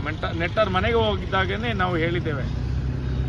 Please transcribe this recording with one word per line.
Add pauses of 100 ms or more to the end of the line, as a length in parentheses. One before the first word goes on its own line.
ಮೆಂಟ-,
ನೆಟ್ಟರ್
ಮನೆಗೆ
ಹೋಗಿದ್ದಾಗನೇ
ನಾವು
ಹೇಳಿದ್ದೇವೆ, (840)